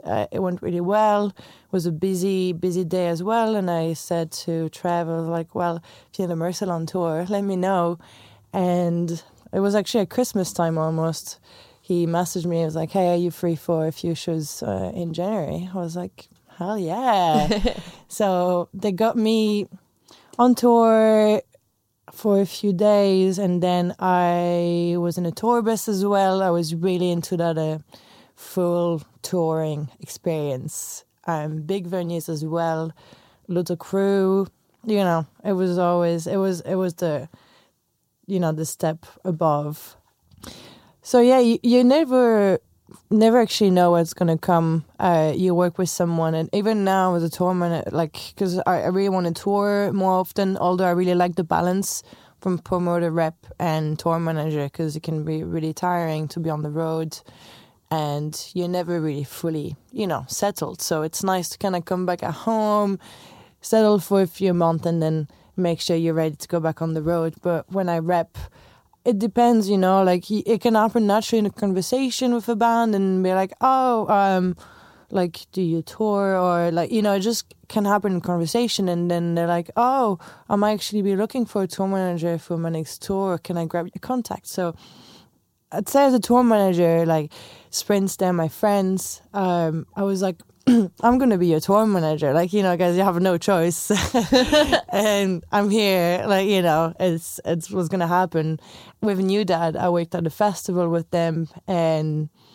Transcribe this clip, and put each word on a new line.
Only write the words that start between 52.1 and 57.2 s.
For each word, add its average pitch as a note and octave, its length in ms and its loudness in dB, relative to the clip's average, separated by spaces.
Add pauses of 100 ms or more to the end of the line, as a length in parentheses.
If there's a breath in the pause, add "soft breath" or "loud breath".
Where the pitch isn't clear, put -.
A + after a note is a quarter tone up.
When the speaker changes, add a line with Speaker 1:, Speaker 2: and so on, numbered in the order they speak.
Speaker 1:
from F#3 180 -2
promoter, F3 540 -2
rep, E3 240 -2 (240)
and D#3 360 -2
tour E3 220 -2
manager, D#3 500 -4
'cause D#3 280 -6
it D#3+ 80 -12
can D#3+ 180 -4
be D#3 220 -6
really E3 280 -4
tiring D#3+ 540 -2
to D#3 140 -10
be D#3+ 100 -4
on D3+ 120 -4
the D3 80 -6
road, D#3+ 460 -4 (720 loud breath)